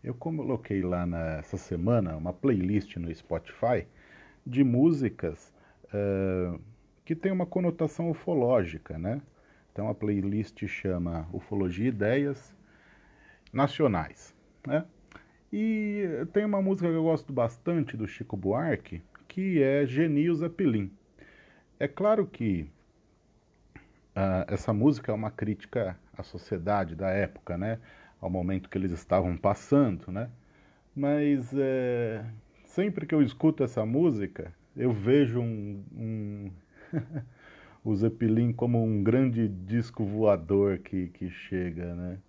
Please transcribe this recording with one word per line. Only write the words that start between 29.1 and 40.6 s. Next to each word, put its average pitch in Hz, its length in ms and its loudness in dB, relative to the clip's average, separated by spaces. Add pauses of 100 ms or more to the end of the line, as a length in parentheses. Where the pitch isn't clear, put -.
passando, 101 760 2
né? 113 180 -6 (680)
Mas, 143 600 0
é, 123 680 0 (420)
sempre 175 420 -2
que 160 80 0
eu 151 80 8
escuto 151 400 2
essa 120 200 -2
música, 110 720 0 (240)
eu 123 160 2
vejo 120 460 4
um, 104 520 -6
um, 104 600 -6 (420)
<laughs> - 880 -10
o 110 120 2
Zeppelin 117 580 2
como 120 300 2
um 107 180 2
grande 117 460 4
disco 101 580 -2
voador 98 720 4